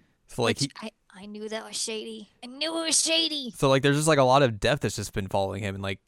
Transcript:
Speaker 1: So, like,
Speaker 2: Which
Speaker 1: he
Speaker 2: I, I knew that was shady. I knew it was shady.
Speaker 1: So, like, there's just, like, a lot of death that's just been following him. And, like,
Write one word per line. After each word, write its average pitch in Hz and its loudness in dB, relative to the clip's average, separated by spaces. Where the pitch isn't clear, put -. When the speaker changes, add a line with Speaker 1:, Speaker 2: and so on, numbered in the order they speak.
Speaker 1:
So, - -6
like, 113 0
Speaker 2:
Which 139 -2
Speaker 1:
he 220 -10
Speaker 2:
I, 190 -20
I - -16
knew 208 -12
that 220 -8
was 208 -10
shady. 220 -8
I 240 -14
knew 302 -6
it 330 -4
was 294 2
shady. 311 -2
Speaker 1:
So, 139 4
like, 135 4
there's 143 4
just, 151 2
like, 156 6
a 135 6
lot 127 6
of 113 2
death 131 2
that's 110 -2
just 101 -6
been 98 -4
following 98 -2
him. 98 -4
And, 98 -8
like, 98 -6